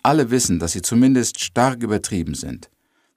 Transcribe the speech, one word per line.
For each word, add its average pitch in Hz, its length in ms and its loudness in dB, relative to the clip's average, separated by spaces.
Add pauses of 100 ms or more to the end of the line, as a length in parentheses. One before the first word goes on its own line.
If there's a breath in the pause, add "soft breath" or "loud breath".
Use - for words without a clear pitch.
alle 139 260 2
wissen, 120 300 0
dass 85 140 -4
sie 92 100 -8
zumindest 123 560 2
stark 123 420 0
übertrieben 98 540 -4
sind. - 340 -12 (480)